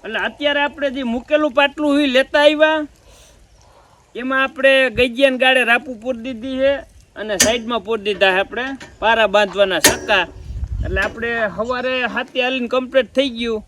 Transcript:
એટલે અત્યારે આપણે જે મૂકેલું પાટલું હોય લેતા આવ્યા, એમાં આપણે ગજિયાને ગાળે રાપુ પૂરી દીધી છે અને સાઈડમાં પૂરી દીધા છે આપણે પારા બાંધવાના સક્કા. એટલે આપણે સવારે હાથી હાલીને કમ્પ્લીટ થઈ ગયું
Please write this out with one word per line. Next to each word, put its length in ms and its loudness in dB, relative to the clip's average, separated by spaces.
એટલે 140 -8
અત્યારે 420 -2
આપણે 300 -2
જે 120 -6
મૂકેલું 500 -2
પાટલું 380 0
હોય 160 4
લેતા 360 0
આવ્યા, 440 2
એમાં 280 -2
આપણે 480 4
ગજિયાને 480 2
ગાળે 260 4
રાપુ 300 2
પૂરી 260 -6
દીધી 380 -8
છે 180 2
અને 220 -4
સાઈડમાં 420 0
પૂરી 240 -4
દીધા 280 2
છે 60 2
આપણે 260 -4
પારા 280 4
બાંધવાના 520 2
સક્કા. 480 2
એટલે 160 -4
આપણે 560 -4
સવારે 460 -4
હાથી 380 -4
હાલીને 280 -2
કમ્પ્લીટ 460 0
થઈ 140 0
ગયું 400 -6